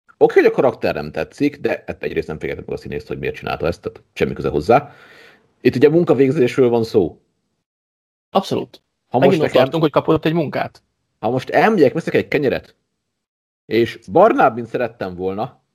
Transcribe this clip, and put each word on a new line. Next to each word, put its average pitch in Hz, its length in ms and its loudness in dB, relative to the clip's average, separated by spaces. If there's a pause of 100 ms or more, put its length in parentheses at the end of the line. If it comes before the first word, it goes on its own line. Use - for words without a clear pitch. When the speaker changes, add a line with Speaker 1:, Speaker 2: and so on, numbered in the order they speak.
(180)
Speaker 1:
oké, - 160 4
hogy 381 100 6
a 226 100 4
karakter 120 400 0
nem 76 180 -8
tetszik, 139 480 -6
de - 260 -4
hát - 160 -12
egyrészt 78 260 -6
nem 78 100 -10
figyelte 69 280 -10
meg 65 80 -10
a 73 60 -10
színészt, 71 280 -12
hogy 67 100 -10
miért 69 160 -8
csinálta 69 320 -8
ezt, 85 140 -4
tehát - 220 -14 (100)
semmi 67 200 -2
köze 69 160 -6
hozzá. 73 440 0 (680)
Itt 123 140 2
ugye 120 140 4
munkavégzésről 131 800 2
van 117 160 0
szó. 95 360 -2 (1080)
Speaker 2:
Abszolút. - 520 -4 (280)
Speaker 1:
Ha 120 80 0
Speaker 2:
Megint 180 220 4
Speaker 1:
most - 0 -
Speaker 2:
ott 147 60 0
Speaker 1:
nekem - 160 2
Speaker 2:
tartunk, 151 200 -2
hogy 151 100 0
kapott 156 320 0
egy 160 80 0
munkát. 147 500 -4 (360)
Speaker 1:
Ha 110 120 -4
most 127 200 -4
elmegyek, 170 420 4
veszek 165 220 -8
egy 98 140 0
kenyeret, 113 460 -4 (920)
és 113 320 0 (140)
barnább, 165 420 4
mint 117 120 -8
szerettem 113 480 -8
volna, 95 480 -8 (120)